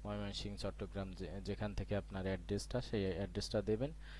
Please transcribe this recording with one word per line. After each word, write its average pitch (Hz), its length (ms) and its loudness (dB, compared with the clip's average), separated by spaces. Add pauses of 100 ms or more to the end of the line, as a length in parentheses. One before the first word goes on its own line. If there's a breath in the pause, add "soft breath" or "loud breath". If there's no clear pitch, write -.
ময়মনসিংহ, 101 520 -2
চট্টগ্রাম, 98 560 -2
যে-, 90 320 -4
যেখান 101 300 0
থেকে 101 220 2
আপনার 95 280 -2
অ্যাড্রেসটা, 95 560 2
সেই 98 340 2
অ্যাড্রেসটা 101 480 2
দেবেন। 110 300 4 (280 loud breath)